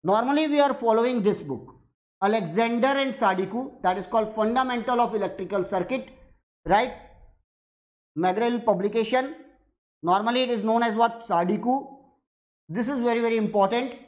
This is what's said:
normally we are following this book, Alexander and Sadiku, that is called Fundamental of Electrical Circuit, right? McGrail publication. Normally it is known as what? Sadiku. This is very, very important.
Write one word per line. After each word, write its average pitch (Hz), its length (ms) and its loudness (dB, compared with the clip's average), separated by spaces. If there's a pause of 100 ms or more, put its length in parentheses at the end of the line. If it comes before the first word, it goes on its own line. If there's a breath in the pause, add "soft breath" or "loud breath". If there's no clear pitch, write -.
normally 247 440 2
we 294 140 2
are 277 120 4
following 233 480 2
this 196 220 0
book, 131 320 -10 (480)
Alexander 220 640 0
and 269 260 0
Sadiku, 196 680 -2
that 185 160 0
is 190 80 -8
called 214 280 0
Fundamental 240 640 0
of 220 140 0
Electrical 190 500 -2
Circuit, 190 440 -4 (560)
right? 202 280 2 (1300)
McGrail 220 460 0
publication. 226 720 0 (640)
Normally 214 400 2
it 247 80 -2
is 214 140 -2
known 226 180 2
as 220 140 0
what? 233 240 2
Sadiku. 208 680 0 (800)
This 214 200 -4
is 277 100 -4
very, 240 220 0
very 226 160 0
important. 214 560 0 (160)